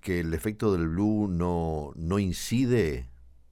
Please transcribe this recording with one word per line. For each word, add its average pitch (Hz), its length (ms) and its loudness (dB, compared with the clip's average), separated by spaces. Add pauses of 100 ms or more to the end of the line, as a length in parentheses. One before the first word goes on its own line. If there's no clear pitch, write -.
que 90 200 0
el 82 120 -2
efecto 104 400 0
del 85 160 2
blue 104 400 2
no, 82 680 -2
no 85 240 0
incide, 98 840 0 (460)